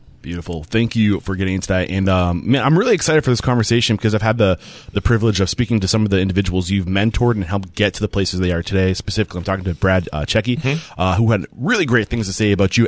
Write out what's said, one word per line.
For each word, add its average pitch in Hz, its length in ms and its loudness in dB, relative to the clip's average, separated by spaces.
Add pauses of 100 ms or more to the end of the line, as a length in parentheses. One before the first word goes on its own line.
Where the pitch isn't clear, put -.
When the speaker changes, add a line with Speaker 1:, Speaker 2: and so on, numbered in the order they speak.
(240)
Speaker 1:
Beautiful. 85 400 -8
Thank 113 320 0
you 104 240 2
for 95 160 -6
getting 95 200 -2
into 95 120 -4
that. 92 220 0
And, 95 180 0
um, 90 420 2
man, 127 140 2
I'm 156 160 4
really 240 160 2
excited 156 300 2
for - 40 0
this 120 120 2
conversation 117 560 2
because 107 180 0
I've 98 60 0
had 110 160 0
the, 95 200 4 (360)
the 98 80 -2
privilege 107 400 2
of 92 80 0
speaking 113 320 0
to 95 80 0
some 110 160 2
of 101 60 0
the 95 100 2
individuals 92 480 0
you've 98 160 0
mentored 107 480 2
and 101 100 -4
helped 95 320 -6
get 104 200 0
to - 40 -8
the 104 80 -2
places 92 320 -2
they 90 140 0
are 85 100 -2
today. 95 300 0
Specifically, 95 460 -4
I'm 85 40 -6
talking 95 220 -4
to 90 80 -2
Brad, 92 400 0
uh, 76 80 -4
Checky, 110 360 -2
Speaker 2:
Mm-hmm. 139 400 -6
Speaker 1:
uh, 92 200 0
who 113 140 2
had 101 200 0
really 190 340 -2
great 117 220 0
things 113 200 -4
to 95 60 -6
say 104 200 2
about 95 240 2
you 113 100 4